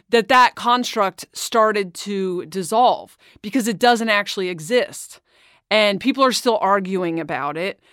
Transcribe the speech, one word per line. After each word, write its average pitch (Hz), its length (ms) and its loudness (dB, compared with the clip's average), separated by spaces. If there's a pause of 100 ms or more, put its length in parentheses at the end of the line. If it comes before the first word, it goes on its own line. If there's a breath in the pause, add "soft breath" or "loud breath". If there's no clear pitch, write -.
that 233 200 2
that 254 260 6
construct 240 800 -2
started 214 600 0
to 190 520 -6
dissolve 190 720 0 (240 soft breath)
because 214 260 -2
it 190 100 -4
doesn't 233 300 2
actually 202 400 -2
exist. 180 720 -4 (500 soft breath)
And 208 280 2
people 269 240 0
are 262 80 4
still 226 300 0
arguing 185 580 0
about 147 380 -6
it, 190 240 -6 (120)